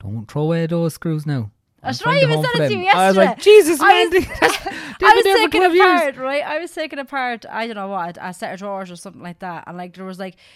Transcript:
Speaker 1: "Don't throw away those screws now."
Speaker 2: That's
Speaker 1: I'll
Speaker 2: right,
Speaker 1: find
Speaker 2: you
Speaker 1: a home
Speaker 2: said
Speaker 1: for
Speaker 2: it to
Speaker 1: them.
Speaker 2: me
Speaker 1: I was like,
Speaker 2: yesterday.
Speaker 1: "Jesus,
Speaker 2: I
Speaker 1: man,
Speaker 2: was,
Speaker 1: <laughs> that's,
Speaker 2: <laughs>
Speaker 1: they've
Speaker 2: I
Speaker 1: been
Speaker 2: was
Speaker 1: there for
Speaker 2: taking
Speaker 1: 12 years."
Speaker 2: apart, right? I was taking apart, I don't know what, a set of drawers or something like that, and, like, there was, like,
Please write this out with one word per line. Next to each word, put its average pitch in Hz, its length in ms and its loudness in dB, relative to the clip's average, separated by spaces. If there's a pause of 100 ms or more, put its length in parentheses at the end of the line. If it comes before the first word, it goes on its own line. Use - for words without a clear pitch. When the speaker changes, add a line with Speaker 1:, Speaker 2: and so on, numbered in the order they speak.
Speaker 1:
"Don't 104 280 -10
throw 147 140 -6
away 165 240 -2
those 170 280 -4
screws 156 300 -6
now." 131 260 -6 (300)
Speaker 2:
That's 262 240 -8
Speaker 1:
I'll 480 60 0
Speaker 2:
right, 554 80 2
Speaker 1:
find 523 100 2
Speaker 2:
you 466 40 0
Speaker 1:
a - 20 0
home 453 100 -2
Speaker 2:
said 480 120 -2
Speaker 1:
for 480 60 0
Speaker 2:
it - 40 0
to 415 60 -2
Speaker 1:
them. 370 80 -4
Speaker 2:
me 370 80 0
Speaker 1:
I 370 180 4
was 196 80 4
like, - 220 2
Speaker 2:
yesterday. - 60 -14 (140)
Speaker 1:
"Jesus, 330 240 4
Speaker 2:
I 370 60 4
Speaker 1:
man, 359 220 4
Speaker 2:
was, 349 180 2
Speaker 1:
<laughs> - 140 -14
that's, - 220 0
Speaker 2:
<laughs> - 20 -
Speaker 1:
they've 302 80 -10
Speaker 2:
I - 260 -14
Speaker 1:
been 415 160 6
Speaker 2:
was 480 80 4
Speaker 1:
there 392 140 4
for 453 60 2
Speaker 2:
taking 359 180 2
Speaker 1:
12 359 140 4
years." 381 100 6 (160)
Speaker 2:
apart, 277 160 -4
right? 269 260 -4
I 302 160 -6
was 339 120 -10
taking 311 280 -10
apart, 254 500 -8
I 226 180 -8
don't 226 100 -12
know 196 100 -8
what, 175 320 -8
a 180 140 -12
set 175 200 -12
of 185 60 -12
drawers 190 320 -10
or 175 60 -16
something - 240 -20
like 175 180 -16
that, 175 260 -14
and, 170 120 -16
like, 180 160 -14
there 185 100 -16
was, 185 160 -14
like, 190 160 -14 (200)